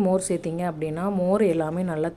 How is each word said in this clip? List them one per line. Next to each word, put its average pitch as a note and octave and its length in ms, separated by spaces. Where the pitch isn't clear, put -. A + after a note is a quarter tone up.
மோர் F#3+ 220
சேர்த்தீங்க E3+ 420
அப்படின்னா, D#3 340
மோர் F#3+ 220
எல்லாமே D#3+ 280
நல்லா D#3+ 240